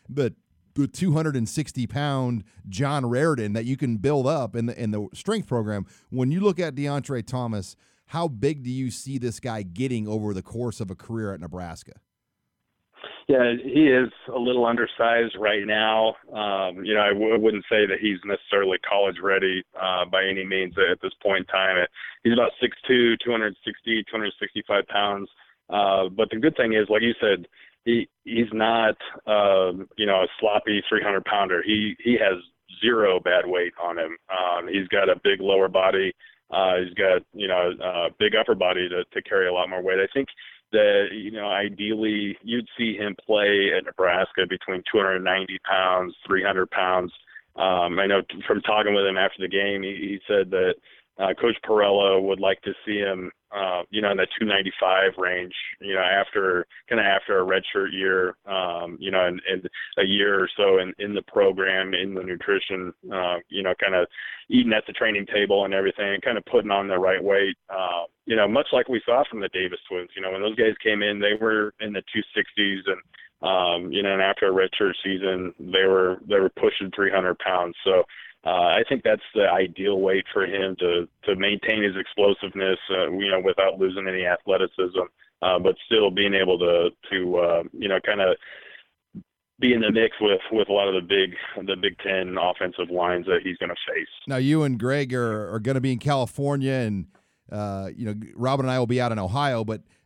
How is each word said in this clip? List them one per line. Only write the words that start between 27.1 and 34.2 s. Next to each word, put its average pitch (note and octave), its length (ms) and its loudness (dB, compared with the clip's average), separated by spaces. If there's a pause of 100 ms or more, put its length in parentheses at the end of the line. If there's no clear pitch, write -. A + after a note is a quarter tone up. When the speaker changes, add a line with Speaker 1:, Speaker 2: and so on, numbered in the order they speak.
Speaker 2:
said, F#2+ 260 2 (380)
he, A#2 240 0 (160)
he's A#2 280 -2
not, A2 440 2 (300)
um, F#2+ 680 2
you A2 80 -4
know, F#2+ 180 2
a F2+ 40 2 (140)
sloppy G#2 480 0
three G#2+ 140 2
hundred G2+ 220 -2
pounder. F#2 400 0
He, G#2+ 380 0
he A#2+ 160 2
has F#2+ 240 0 (400)
zero G#2 380 4
bad F2 260 2
weight F2 340 0
on E2+ 180 -4
him. E2 180 -6 (120)